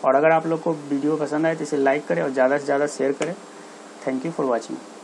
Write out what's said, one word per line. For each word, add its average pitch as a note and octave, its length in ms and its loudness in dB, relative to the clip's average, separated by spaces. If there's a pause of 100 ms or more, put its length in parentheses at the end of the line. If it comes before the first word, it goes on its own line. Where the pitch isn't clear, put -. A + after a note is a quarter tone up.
और C3 100 6
अगर D#3 160 6
आप D#3+ 160 4
लोग D#3+ 160 -2
को E3+ 80 0
वीडियो D3 440 -2
पसंद D3+ 300 -2
आए, D#3+ 100 2
तो D#3+ 80 -6
इसे D3 140 -2
लाइक C#3 300 2
करें E3+ 160 0
और D3 60 0
ज़्यादा C3 280 4
से C#3 80 -4
ज़्यादा C#3+ 220 2
शेयर C#3 240 -2
करें। D3+ 240 -4 (720)
Thank C3 180 -4
you E3 140 -6
for C3+ 140 0
watching। - 400 -6 (120)